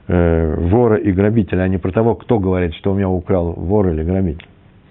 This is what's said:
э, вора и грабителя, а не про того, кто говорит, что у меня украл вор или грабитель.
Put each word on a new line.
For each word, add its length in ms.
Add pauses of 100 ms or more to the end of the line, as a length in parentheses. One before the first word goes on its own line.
э, 480
вора 400
и 160
грабителя, 500
а 60
не 100
про 140
того, 220
кто 240
говорит, 360
что 180
у 20
меня 140
украл 440
вор 360
или 140
грабитель. 440 (440)